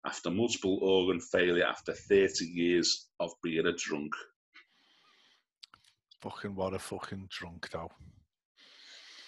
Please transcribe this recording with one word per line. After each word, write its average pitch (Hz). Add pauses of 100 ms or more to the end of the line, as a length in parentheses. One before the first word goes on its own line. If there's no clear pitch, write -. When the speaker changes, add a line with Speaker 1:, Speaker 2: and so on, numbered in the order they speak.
Speaker 1:
after 82
multiple 98
organ 92
failure 90
after -
thirty 95
years 87 (120)
of 85 (120)
being 82
a 87
drunk. 76 (2000)
Speaker 2:
Fucking 98
what 95
a 92
fucking 95
drunk, 87
though. 85 (1400)